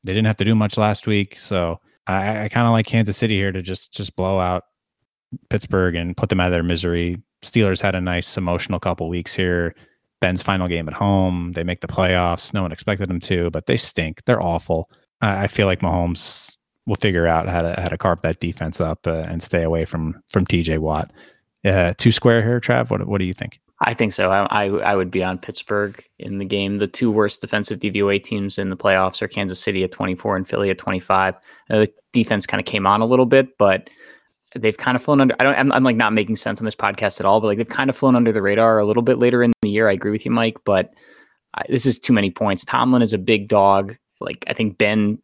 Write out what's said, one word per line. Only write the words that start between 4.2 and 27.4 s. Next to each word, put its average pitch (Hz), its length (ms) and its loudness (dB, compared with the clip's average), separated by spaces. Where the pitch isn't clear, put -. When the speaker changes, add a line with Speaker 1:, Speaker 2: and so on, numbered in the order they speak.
Speaker 1:
out 90 260 -2
Pittsburgh 92 440 0
and 85 220 -4
put - 120 -2
them 95 120 0
out 90 60 2
of 90 60 2
their 85 100 0
misery. 87 580 -2
Steelers 98 380 0
had 98 140 -2
a 92 60 -2
nice 90 360 -4
emotional 87 420 -4
couple 87 300 -4
weeks 87 260 -6
here. 87 400 -2
Ben's 90 220 0
final 92 260 0
game 85 180 -4
at 78 80 -8
home. 92 580 0
They 82 120 -6
make 90 160 -6
the - 80 -10
playoffs. 90 680 0
No 101 80 -2
one 87 80 -4
expected 98 380 -4
them 90 120 -2
to, 87 300 -2
but 78 160 -8
they 127 100 2
stink. - 480 -4
They're - 180 0
awful. 85 480 -2
I, 101 240 0
I - 40 -2
feel 101 180 2
like 92 140 0
Mahomes 87 760 -4
will 104 100 0
figure 87 300 2
out 82 220 2
how 87 140 -2
to, 82 180 -2
how 87 80 -4
to 90 100 -6
carve 87 240 0
that 82 180 -2
defense 85 400 -6
up, 80 260 -4
uh, 82 220 -2
and 85 140 -6
stay 85 200 -2
away 82 220 0
from, 80 440 -6
from 95 180 2
T 85 160 0
J 80 160 -2
Watt. 78 320 -4
Uh, 92 340 2
two 120 140 4
square 117 300 4
here, 120 180 0
Trav. 120 300 0
What, 98 180 -2
what 101 100 -2
do 95 60 0
you 90 100 -4
think? - 260 -12
Speaker 2:
I 117 140 0
think 110 180 -2
so. 92 180 0
I, 98 160 2
I, 104 180 0
I 101 160 0
would 92 160 0
be 92 140 -2
on 92 140 -4
Pittsburgh - 600 -6
in 98 180 -10
the 98 60 -6
game. 101 340 -2
The 104 80 0
two 113 240 -2
worst 104 300 0